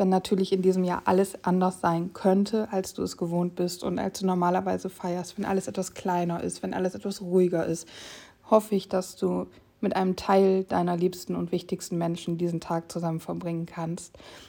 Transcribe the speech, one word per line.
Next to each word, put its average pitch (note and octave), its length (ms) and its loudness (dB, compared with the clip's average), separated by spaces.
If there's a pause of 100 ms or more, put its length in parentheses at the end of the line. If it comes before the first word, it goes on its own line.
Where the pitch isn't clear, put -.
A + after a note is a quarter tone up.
wenn F#3+ 80 4
natürlich F#3 420 2
in F#3+ 120 2
diesem F#3 200 4
Jahr F3 220 -2
alles F#3+ 380 2
anders F#3 360 2
sein E3+ 320 0
könnte, G3+ 600 2
als F#3+ 240 -4
du F#3 80 -4
es F3+ 140 -4
gewohnt F3 380 -2
bist F3+ 280 -4
und F3+ 160 -2
als G3 200 -4
du G3 60 -2
normalerweise F#3 640 0
feierst, F3+ 480 -6
wenn G3 80 -4
alles F#3+ 220 0
etwas F#3+ 260 -6
kleiner F3 480 -2
ist, - 220 -6
wenn F#3+ 100 -4
alles F#3 220 -2
etwas G3+ 260 -8
ruhiger F3+ 460 4
ist, E3 200 -4 (600)
hoffe G#3+ 240 4
ich, F#3+ 160 0
dass F#3 260 -2
du F3+ 300 0 (340)
mit G3 160 0
einem F#3+ 200 2
Teil F#3+ 480 4
deiner F3 340 0
liebsten F3+ 380 -2
und F3 160 -2
wichtigsten F3 480 -2
Menschen E3+ 400 -2
diesen E3+ 200 0
Tag E3 320 -4
zusammen E3 280 -2
verbringen E3+ 480 -4
kannst. E3+ 500 -8 (320)